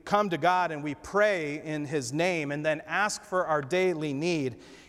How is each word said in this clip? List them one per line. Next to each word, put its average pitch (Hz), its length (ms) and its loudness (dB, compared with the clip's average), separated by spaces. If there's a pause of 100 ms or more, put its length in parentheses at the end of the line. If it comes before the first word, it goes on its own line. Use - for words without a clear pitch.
come 208 240 2
to 165 80 -2
God 175 340 2
and 147 140 -6
we 143 120 -4
pray 175 680 0
in 151 220 -4
his 131 260 -4
name 160 400 0
and 151 120 -4
then 156 220 0
ask 196 380 -2
for 185 220 0
our 151 160 2
daily 156 500 0
need, 143 440 -2 (320)